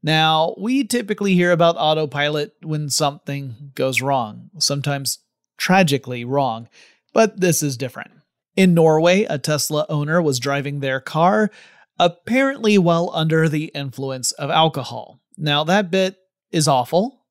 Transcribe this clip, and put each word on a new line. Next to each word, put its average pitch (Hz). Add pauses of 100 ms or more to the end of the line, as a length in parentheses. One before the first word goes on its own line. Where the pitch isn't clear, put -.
Now, 156
we 254
typically 202
hear 180
about 170
autopilot 147
when 151
something 143
goes 131
wrong, 120
sometimes 139 (380)
tragically 139
wrong, 120 (440)
but 220
this 175
is 139
different. - (440)
In 185
Norway, 165
a 151
Tesla 151
owner 156
was 143
driving 143
their 135
car, 202 (480)
apparently 220
while 170
under 160
the 151
influence 135
of 143
alcohol. 143 (160)
Now, 151
that 185
bit 190 (360)
is 156
awful. 160